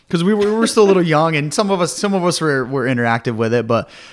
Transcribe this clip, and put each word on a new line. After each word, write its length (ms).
'cause 160
we 100
were, 120
we 60
were 140
still 180
a 40
little 140
young, 340
and 160
some 180
of 100
us, 160
some 180
of 100
us 160
were, 260
were 200
interactive 500
with 180
it, 120
but, 220